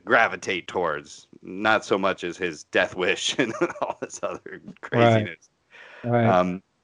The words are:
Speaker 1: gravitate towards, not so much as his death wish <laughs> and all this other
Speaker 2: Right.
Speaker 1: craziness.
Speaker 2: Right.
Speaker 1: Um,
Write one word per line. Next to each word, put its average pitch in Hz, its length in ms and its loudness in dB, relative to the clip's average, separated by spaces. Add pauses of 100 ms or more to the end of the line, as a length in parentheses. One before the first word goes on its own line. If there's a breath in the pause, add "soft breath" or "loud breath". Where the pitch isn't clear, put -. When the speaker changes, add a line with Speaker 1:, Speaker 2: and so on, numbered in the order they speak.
Speaker 1:
gravitate 98 640 0
towards, 78 580 -4 (140)
not 101 420 0
so 110 140 0
much 95 260 0
as 87 140 -6
his 85 260 -6
death 92 320 0
wish 90 400 -2
<laughs> - 20 -10
and 110 160 0 (280)
all - 180 -6
this - 240 -12
other 92 220 -6
Speaker 2:
Right. 90 340 -18
Speaker 1:
craziness. 113 680 2 (560 loud breath)
Speaker 2:
Right. 120 200 2
Speaker 1:
Um, 92 380 2 (200)